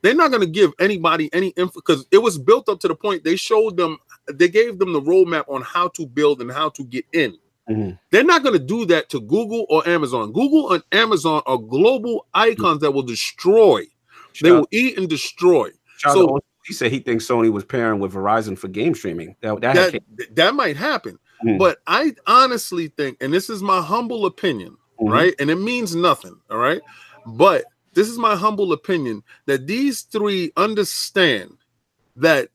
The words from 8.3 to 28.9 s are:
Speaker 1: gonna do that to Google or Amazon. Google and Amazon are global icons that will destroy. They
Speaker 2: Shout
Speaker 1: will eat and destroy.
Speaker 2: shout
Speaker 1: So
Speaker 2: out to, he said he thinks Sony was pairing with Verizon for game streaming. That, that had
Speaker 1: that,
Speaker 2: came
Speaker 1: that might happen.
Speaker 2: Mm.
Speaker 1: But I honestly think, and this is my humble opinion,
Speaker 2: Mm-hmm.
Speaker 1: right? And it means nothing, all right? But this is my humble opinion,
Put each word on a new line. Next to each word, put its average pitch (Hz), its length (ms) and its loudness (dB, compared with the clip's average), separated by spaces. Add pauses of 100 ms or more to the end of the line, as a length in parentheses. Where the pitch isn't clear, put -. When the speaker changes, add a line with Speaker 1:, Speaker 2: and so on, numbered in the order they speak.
Speaker 1:
gonna 240 160 2
do 190 280 -4
that 165 240 2
to 135 100 -6
Google 208 500 -4
or 156 180 2
Amazon. 127 440 -2
Google 269 400 2
and 170 100 0 (100)
Amazon 170 540 0
are 131 120 0
global 214 760 0
icons 196 460 0
that 147 100 0
will 139 120 -2
destroy. 139 840 2 (580)
They 160 60 4
Speaker 2:
Shout 175 100 6
Speaker 1:
will - 140 0
eat 240 260 -2
and 185 100 -4
destroy. 151 640 0 (280)
Speaker 2:
shout 143 160 0
Speaker 1:
So 156 200 4
Speaker 2:
out 139 60 -2
to, - 20 -20 (240)
he 117 80 -14
said 123 160 -2
he 139 80 -4
thinks 113 280 -4
Sony 113 260 2
was 98 120 -6
pairing 110 360 -2
with 95 120 -4
Verizon 101 460 -2
for 98 100 -12
game 110 280 -2
streaming. 85 460 -10
That, 107 180 -6
that 117 160 0
had 185 100 6
Speaker 1:
that, 175 60 -2
Speaker 2:
came - 420 -14
Speaker 1:
that 180 200 2
might 202 220 -2
happen. 185 420 -8 (260)
Speaker 2:
Mm. 113 140 0
Speaker 1:
But 185 280 2
I 254 280 0 (120)
honestly 226 640 2
think, 139 320 -6
and 135 120 -4
this 190 180 -2
is 202 120 -8
my 196 200 0
humble 220 440 -4
opinion, 127 500 -6 (240)
Speaker 2:
Mm-hmm. 107 120 0
Speaker 1:
right? 170 280 2
And 143 100 -2
it 165 60 0
means 214 380 -4
nothing, 151 420 -2 (140)
all 107 80 -8
right? 135 220 0 (460)
But 139 380 2 (300)
this 214 140 0
is 233 100 -12
my 220 160 0
humble 196 380 -2
opinion, 139 500 -4 (240)